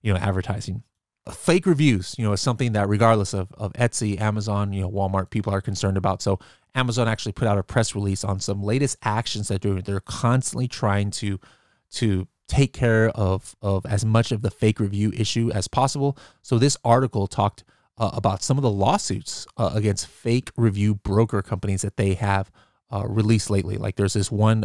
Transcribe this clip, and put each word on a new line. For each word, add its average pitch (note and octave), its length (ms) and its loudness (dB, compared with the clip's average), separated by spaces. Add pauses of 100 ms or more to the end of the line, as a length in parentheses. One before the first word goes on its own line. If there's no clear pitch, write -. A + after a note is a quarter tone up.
you G#2+ 120 0
know, F#2 60 2
advertising. F#2+ 640 -4 (480)
Fake F3 340 2
reviews, C#3 520 2
you A#2 80 -2
know, G#2 80 2
is G2 80 -2
something A#2+ 320 -2
that G2+ 160 2
regardless G#2 440 4
of, F#2+ 200 -4
of G#2 200 -8
Etsy, A2 460 -2
Amazon, G#2 540 -2
you G2 80 -2
know, F#2+ 100 -2
Walmart, F#2+ 380 -2
people G#2 240 -2
are F#2+ 80 0
concerned F#2+ 340 -2
about. F#2+ 260 0
So G2 180 0 (340)
Amazon B2 340 0
actually A2 260 -4
put - 140 -2
out G#2 100 2
a F#2+ 60 -2
press - 300 0
release G2+ 300 -2
on G2 160 -2
some G2+ 240 -4
latest C3 400 0
actions G#2+ 440 -4
that G2 140 -2
they're G#2 100 -2
doing. F#2+ 120 -4
They're G2 160 -4
constantly B2 680 -2
trying G2+ 440 0
to, G2 280 -4 (520)
to G2 360 0 (200)
take - 260 2
care A2+ 360 2
of, F#2+ 520 -2
of G2 240 -2
as G2+ 200 -2
much A2 260 2
of A2 100 -2
the A2+ 100 -2
fake - 280 0
review G2+ 360 0
issue A#2 360 -2
as G2 160 -2
possible. C#3 500 0 (240)
So - 160 0
this C#3 260 4
article A#2 440 2
talked, - 360 -2 (340)
uh, A2 160 -2
about G2 280 -2
some - 160 0
of C#3+ 40 0
the B2+ 100 2
lawsuits, G#2 720 -2 (120)
uh, G#2 160 0
against G2+ 340 0
fake - 480 -2
review G#2 400 2
broker G#2 460 0
companies G2 400 -4
that G2 160 -6
they G2 160 2
have, G2 360 -2 (420)
uh, G#2 140 -4
released G#2+ 440 2
lately. G2+ 280 0
Like G2+ 200 -4
there's G2 160 2
this G2+ 180 -2
one, G#2+ 340 2